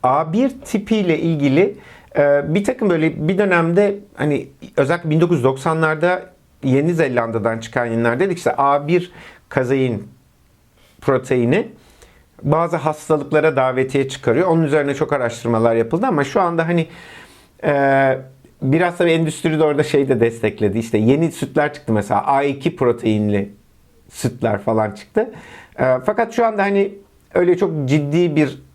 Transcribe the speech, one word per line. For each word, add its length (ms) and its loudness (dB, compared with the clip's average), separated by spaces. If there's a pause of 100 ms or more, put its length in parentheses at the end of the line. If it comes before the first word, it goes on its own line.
A 300 0
bir 160 0
tipiyle 680 -2
ilgili, 560 2 (420)
e, 360 2
bir 100 0
takım 260 -2
böyle 380 0
bir 100 0
dönemde 580 2 (200)
hani 320 -2 (300)
özellikle 320 0
bin 120 2
dokuz 160 2
yüz 60 -2
doksanlarda 760 0 (420)
Yeni 300 2
Zelanda'dan 680 0
çıkan 260 -4
yayınlar 340 0
dedik 180 0
işte 200 -2
A 300 2
bir 240 0 (380)
kazein 580 -2 (920)
proteini 680 0 (760)
bazı 340 0
hastalıklara 800 0
davetiye 520 0
çıkarıyor. 400 0
Onun 160 2
üzerine 320 0
çok 180 -2
araştırmalar 600 0
yapıldı 320 0
ama 160 0
şu 180 -2
anda 260 0
hani, 200 0 (760)
e, 540 2 (440)
biraz 360 0
tabii 140 2
endüstri 480 -2
de 40 4
orada 200 2
şey 260 0
de 100 0
destekledi. 600 0
İşte 180 -2
yeni 340 2
sütler 420 -4
çıktı 200 -4
mesela 340 0
A 160 2
iki 320 -2
proteinli 720 0 (600)
sütler 480 -4
falan 340 -2
çıktı. 400 -4 (480)
E, 40 2 (220)
fakat 280 -2
şu 120 2
anda 180 0
hani 300 0 (400)
öyle 240 2
çok 140 0 (140)
ciddi 500 0
bir 260 0 (140)